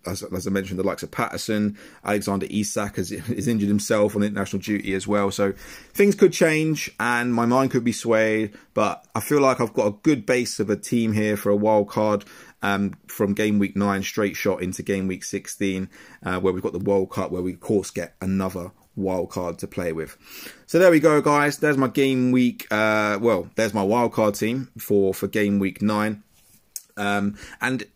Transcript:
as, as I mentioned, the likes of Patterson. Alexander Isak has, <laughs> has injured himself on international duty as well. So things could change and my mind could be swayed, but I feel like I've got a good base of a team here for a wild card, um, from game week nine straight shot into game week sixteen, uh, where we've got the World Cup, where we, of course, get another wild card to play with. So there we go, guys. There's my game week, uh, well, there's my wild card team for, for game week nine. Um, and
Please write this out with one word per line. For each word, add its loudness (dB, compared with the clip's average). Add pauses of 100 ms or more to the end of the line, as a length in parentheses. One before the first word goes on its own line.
as, -6
as -8
I -2
mentioned, -4
the 0
likes -4
of -10
Patterson. -2 (280)
Alexander -2
Isak -4
has, -6
<laughs> -
has -4
injured 2
himself 2
on 2
international -2
duty -2
as -4
well. 0
So 0 (400)
things 4
could 6
change 0
and 0
my 2
mind 2
could 0
be 2
swayed, 0 (180)
but -2
I -4
feel 2
like 4
I've -2
got 2
a -2
good 2
base 0
of 0
a 0
team 0
here 0
for 0
a 4
wild 4
card, 0 (380)
um, 0 (120)
from -2
game 2
week 0
nine 0
straight -2
shot -2
into -6
game -2
week -6
sixteen, -6 (340)
uh, -4
where 2
we've -6
got -4
the -4
World 0
Cup, -6
where -4
we, -4
of -20
course, -2
get -10
another -2 (240)
wild -2
card -6
to -10
play -4
with. -8 (520)
So 2
there 8
we 8
go, 6
guys. 2
There's 2
my 2
game 2
week, 2
uh, 2
well, 2
there's 0
my 0
wild 2
card 2
team -4
for, 2
for -6
game 0
week -2
nine. -2 (760)
Um, -2 (240)
and -2 (120)